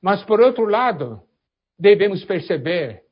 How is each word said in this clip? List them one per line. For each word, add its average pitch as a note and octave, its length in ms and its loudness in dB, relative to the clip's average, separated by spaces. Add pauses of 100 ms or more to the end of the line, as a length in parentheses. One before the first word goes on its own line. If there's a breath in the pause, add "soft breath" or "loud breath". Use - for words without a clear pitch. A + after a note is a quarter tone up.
Mas, G3 220 -2
por G#3+ 160 0
outro B3 240 2
lado, G3+ 580 -4 (560)
devemos G3 460 2
perceber D#3+ 880 -6